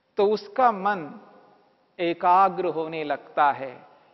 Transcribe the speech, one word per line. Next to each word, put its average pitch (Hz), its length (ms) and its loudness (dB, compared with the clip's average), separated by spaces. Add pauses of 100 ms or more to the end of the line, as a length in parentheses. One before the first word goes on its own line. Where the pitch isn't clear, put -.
(180)
तो 202 80 4
उसका 220 460 0
मन 185 480 -6 (800)
एकाग्र 180 680 2
होने 160 380 -6
लगता 147 480 0
है, 127 360 -10 (260)